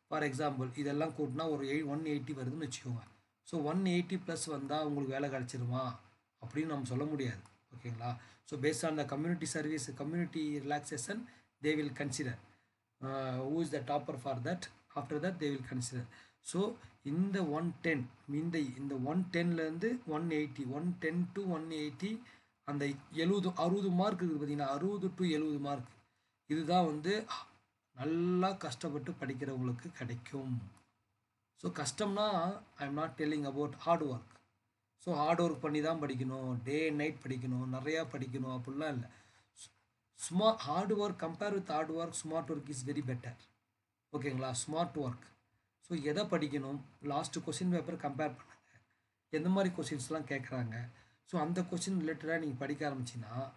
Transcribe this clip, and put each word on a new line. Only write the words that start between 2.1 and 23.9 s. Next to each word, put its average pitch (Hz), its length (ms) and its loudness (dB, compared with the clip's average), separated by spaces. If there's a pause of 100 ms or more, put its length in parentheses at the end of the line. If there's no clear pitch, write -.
வருதுன்னு 139 280 -2
வச்சுக்கோங்க. 123 360 -6 (460)
So 170 140 -4
ஒன் 165 220 2
எயிட்டி 175 320 4 (100)
ப்ளஸ் 160 200 -2
வந்தா 143 380 -2
உங்களுக்கு 143 320 0
வேலை 139 140 2
கிடைச்சிருமா 127 520 -2 (600)
அப்படின்னு 151 320 -2
நம்ம 135 100 -2
சொல்ல 127 200 0
முடியாது. 127 380 -2 (320)
ஓகேங்களா? 120 360 -6 (340)
So 151 140 -6
based 156 260 2
on 156 140 0
the 143 60 0
community 160 420 0
service, 156 440 -2
community 156 540 -2 (140)
relaxation, 147 600 -2 (440)
they 151 140 4
will 147 180 0
consider, 131 400 -2 (640)
uh, 131 360 -2
who 135 260 0
is 156 100 -2
the 139 180 0
topper 147 260 0
for 131 220 -2
that. 170 240 -2 (340)
After 147 220 -2
that 175 200 0
they 147 120 0
will 131 180 -2
consider. 123 360 -4 (360)
So - 200 -2 (440)
இந்த 185 400 2
ஒன் 160 240 2 (140)
டென், 151 200 4 (260)
இந்த, 160 300 0
இந்த 139 360 -2 (100)
ஒன் 170 180 2 (100)
டென்லேருந்து 170 580 2 (160)
ஒன் 160 220 0
eighty, 143 420 0
one 151 180 -2 (120)
ten 165 220 2 (120)
to 196 120 -2
one 165 240 0
eighty, 151 400 -4 (580)
அந்த 143 160 0 (280)
எழுபது, 180 440 4
அறுபது 185 340 4